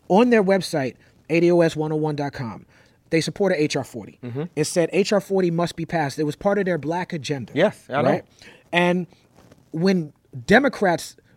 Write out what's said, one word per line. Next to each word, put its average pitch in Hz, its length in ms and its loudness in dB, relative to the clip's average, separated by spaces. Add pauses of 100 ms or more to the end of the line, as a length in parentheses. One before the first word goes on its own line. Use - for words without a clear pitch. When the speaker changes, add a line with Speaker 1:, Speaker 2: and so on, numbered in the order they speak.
Speaker 1:
on 233 220 6
their 220 140 6
website, 170 500 0 (340)
A 165 120 2
D 170 100 6
O 175 100 6
S 165 140 2
one 151 160 -4
oh 156 60 -2
one 151 180 -2
dot 143 200 -6
com, 117 300 -10 (460)
they 165 100 2
support 185 360 0
H 147 180 0
R 143 80 -2
forty. - 400 -16
Speaker 2:
Mm-hmm. 123 220 -8 (100)
Speaker 1:
It 151 120 -2
said 165 260 0
H 190 200 0
R 196 80 4
forty 190 300 0
must 170 240 -2
be 165 100 -8
passed. 151 360 -4
It 156 40 0
was 147 120 -4
part 202 240 -2
of 185 60 -2
their 175 120 -2
black 165 340 -6
agenda. 139 400 -8
Speaker 2:
Yes, 180 380 0
I 131 120 -2
know. - 80 2
Speaker 1:
Right? 175 140 -2 (460)
And 175 380 2 (640)
when 165 400 0 (340)
Democrats 208 720 2 (200)